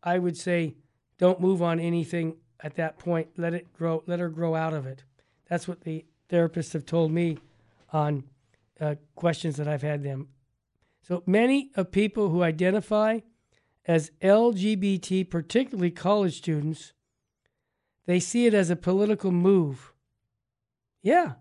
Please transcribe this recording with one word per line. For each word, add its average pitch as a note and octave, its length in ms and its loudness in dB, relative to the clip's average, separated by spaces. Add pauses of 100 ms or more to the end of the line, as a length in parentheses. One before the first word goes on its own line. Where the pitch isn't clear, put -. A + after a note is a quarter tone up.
I F3 160 0
would F3 180 -2
say E3+ 400 -2 (420)
don't F3+ 220 4
move F3+ 220 2
on E3 180 0
anything E3+ 560 -4 (240)
at D3+ 160 -10
that D#3+ 220 -4
point. E3 380 -4
Let E3+ 180 -4
it - 180 -10
grow, E3 340 -2
let F3 140 -4
her F3 80 -4
grow D#3+ 260 -4
out D#3+ 200 -2
of C#3 120 -6
it. C3+ 180 -14 (440)
That's E3+ 180 -4
what F3 140 -10
the D#3+ 240 -10 (240)
therapists E3+ 460 0
have D3+ 120 -6
told D#3+ 240 0
me E3 280 0 (540)
on, D3 320 -2 (560)
uh, D3+ 160 -2 (180)
questions D#3+ 420 -2
that D3 100 -4
I've D3 160 -4
had D3 200 -4
them. C3+ 260 -8 (760)
So F3 240 -4
many B3 480 2
of F#3 160 -2
people G#3 380 0
who E3+ 140 2
identify G3+ 760 0 (680)
as D#3+ 340 0
L A3 320 6
G G#3 240 0
B G3 220 0
T, F#3 260 -2
particularly F3+ 680 -2
college F#3+ 460 0
students, D3+ 560 -4 (1120)
they F3+ 140 2
see A#3+ 260 0
it A3+ 60 6
as G3 180 4
a F3 60 2
political G3 560 0
move. F3 600 2 (1120)
Yeah. B3+ 380 2